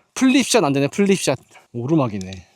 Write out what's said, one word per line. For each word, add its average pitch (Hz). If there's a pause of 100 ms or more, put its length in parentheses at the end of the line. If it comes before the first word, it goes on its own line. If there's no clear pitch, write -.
(140)
플립샷 254
안 143
되네, 139
플립샷. 190 (340)
오르막이네. 117 (240)